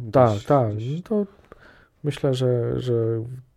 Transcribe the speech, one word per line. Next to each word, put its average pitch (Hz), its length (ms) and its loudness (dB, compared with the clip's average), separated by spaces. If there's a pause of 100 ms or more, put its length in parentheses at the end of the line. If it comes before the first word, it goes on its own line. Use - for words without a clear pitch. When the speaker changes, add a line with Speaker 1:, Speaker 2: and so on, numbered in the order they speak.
(120)
Speaker 1:
Tak, 127 180 6
Speaker 2:
Gdzieś, 101 140 -2
Speaker 1:
tak. 123 320 2
Speaker 2:
gdzieś 131 260 -6
Speaker 1:
To 208 240 -2 (760)
myślę, 143 300 -2
że, 123 460 0
że 123 120 -2 (640)